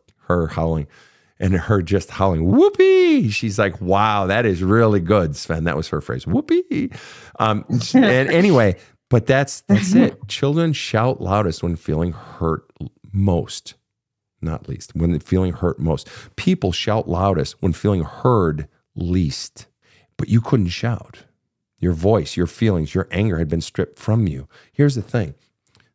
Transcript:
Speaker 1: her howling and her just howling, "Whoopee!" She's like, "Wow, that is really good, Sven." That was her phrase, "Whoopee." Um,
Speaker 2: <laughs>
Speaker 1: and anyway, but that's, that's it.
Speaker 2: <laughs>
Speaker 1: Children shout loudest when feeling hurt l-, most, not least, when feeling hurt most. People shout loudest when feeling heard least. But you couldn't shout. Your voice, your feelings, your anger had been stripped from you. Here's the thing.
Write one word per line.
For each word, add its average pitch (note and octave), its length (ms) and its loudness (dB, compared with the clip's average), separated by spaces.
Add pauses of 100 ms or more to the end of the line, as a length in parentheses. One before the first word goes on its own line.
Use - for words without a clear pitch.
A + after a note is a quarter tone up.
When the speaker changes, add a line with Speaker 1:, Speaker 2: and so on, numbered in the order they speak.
(280)
Speaker 1:
her F2 200 0
howling D#2+ 400 -4 (520)
and F#2 160 0
her G2 260 0
just F#2 300 -4
howling, F2 380 0
"Whoopee!" F4+ 800 4
She's G#2 300 -4
like, G2 220 -2
"Wow, G2+ 460 2
that A2 180 0
is F#2 180 0
really G#2+ 380 4
good, E2+ 340 2
Sven." D#2+ 300 -6
That D#2+ 100 -2
was D#2 140 -6
her D#2 120 -4
phrase, - 240 -8
"Whoopee." D4+ 680 -2 (480)
Um, G#2+ 260 0 (140)
Speaker 2:
<laughs> - 140 -2
Speaker 1:
and C#3 360 4
anyway, C#3+ 460 4 (340)
but A#2+ 160 4
that's, C3+ 360 0
that's G3+ 320 2
it. A#3 300 4
Speaker 2:
<laughs> - 60 -14
Speaker 1:
Children D#3 440 0
shout A#2 460 0
loudest F#2+ 440 0
when E2+ 120 -2
feeling D#2+ 380 -4
hurt D#2+ 500 -6 (160)
l-, - 120 -12 (200)
most, G2 640 -2 (680)
not - 280 -8
least, - 260 -14
when E2 240 0
feeling F#2 340 -2
hurt - 260 -4
most. D#2 280 -2 (300)
People F3+ 340 0
shout A2 380 -2
loudest E2+ 520 -2
when F2+ 120 0
feeling F#2+ 300 0
heard D#2+ 640 0 (280)
least. F2 720 -4 (500)
But - 120 -6
you A#2 100 4
couldn't A2+ 300 0
shout. - 540 -8 (560)
Your F2+ 140 0
voice, F2 440 0
your F2 100 0
feelings, F2+ 460 -2
your F#2+ 180 -2
anger F#2+ 280 -2
had D#2+ 100 -2
been E2 120 -2
stripped - 360 -6
from A2 300 0
you. C2+ 200 -8 (240)
Here's C#3+ 240 2
the A2+ 60 -4
thing. F#2+ 320 -6 (600)